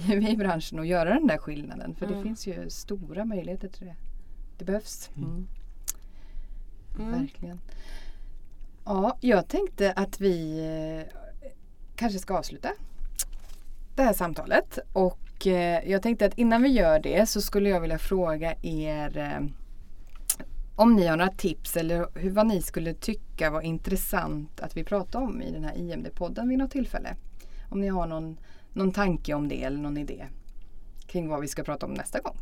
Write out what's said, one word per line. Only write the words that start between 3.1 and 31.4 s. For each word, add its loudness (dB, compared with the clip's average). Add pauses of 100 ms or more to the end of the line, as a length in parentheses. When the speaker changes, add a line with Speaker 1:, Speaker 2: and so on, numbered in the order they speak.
Speaker 1:
möjligheter -4
till -10
det. -10 (640)
Det -10
behövs. -4
Speaker 3:
Mm. -4
Speaker 1:
Mm. -4 (1600)
Speaker 2:
Mm. 0
Speaker 1:
Verkligen. -6 (1300)
Ja, 2
jag 6
tänkte 2
att -2
vi, 2 (480)
eh, -12 (800)
kanske 0
ska -2
avsluta -4 (1200)
det 6
här 8
samtalet. 2 (140)
Och, 2
eh, 4
jag 4
tänkte 4
att 2
innan 8
vi 8
gör 8
det 6
så 2
skulle 4
jag 4
vilja 0
fråga 2
er, -2
eh, -2 (1300)
om 10
ni 8
har 4
några 4
tips -2
eller 2 (120)
hur, 0
vad 6
ni 4
skulle -2
tycka -2
var 0
intressant -2
att -4
vi -2
pratar 0
om -2
i -6
den -4
här -4
I -4
M -6
D-podden -2
vid 2
något 2
tillfälle. -2 (540)
Om -2
ni 0
har 2
någon, -6 (340)
någon 2
tanke 2
om 0
det -2
eller -2
någon -4
idé -6 (840)
kring -2
vad -2